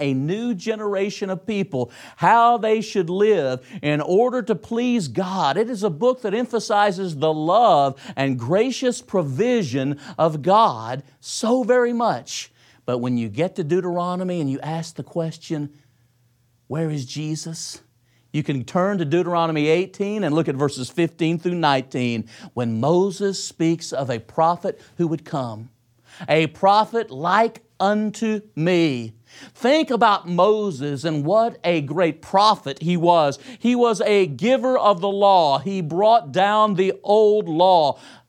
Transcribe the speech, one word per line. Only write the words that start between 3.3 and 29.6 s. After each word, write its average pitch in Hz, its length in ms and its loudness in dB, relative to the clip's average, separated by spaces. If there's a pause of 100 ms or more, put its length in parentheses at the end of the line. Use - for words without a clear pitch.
in 147 200 0
order 226 420 0
to 202 140 -2
please 240 500 -2
God. 170 500 -2
It 226 140 0
is 208 140 -6
a 208 60 0
book 240 320 0
that 202 120 -4
emphasizes 208 840 0
the 156 160 0
love 156 600 4 (220)
and 135 220 -2
gracious 226 640 0
provision 143 1000 -2 (180)
of 156 240 0
God 139 600 2 (160)
so 247 420 -2
very 240 300 2
much. 220 600 -4 (320)
But 123 140 -2
when 123 180 -2
you 113 120 -4
get 160 260 -4
to 190 80 -6
Deuteronomy 175 760 -4
and 139 100 -2
you 135 80 -4
ask 160 380 -8
the - 80 -10
question, 160 680 -8 (960)
"Where 156 240 -4
is 143 160 -6
Jesus?" 156 760 -10 (500)
You 147 100 -4
can 135 220 -4
turn 190 340 -2
to 170 60 -2
Deuteronomy 165 640 0
eighteen 190 560 -2
and 147 100 0
look 160 140 0
at 143 80 -2
verses 131 340 -2
fifteen 165 480 -2
through 175 160 -4
nineteen, 131 760 -2 (260)
when 117 260 -2
Moses 185 640 0
speaks 165 480 -4
of 131 180 -4
a 120 80 -4
prophet 165 640 -2 (160)
who 170 100 -2
would 160 180 -4
come, 120 440 -8 (600)
"A 160 180 2
prophet 214 640 0
like 185 520 0 (160)
unto 208 600 -2 (160)
me." 151 560 0 (420)
Think 294 360 2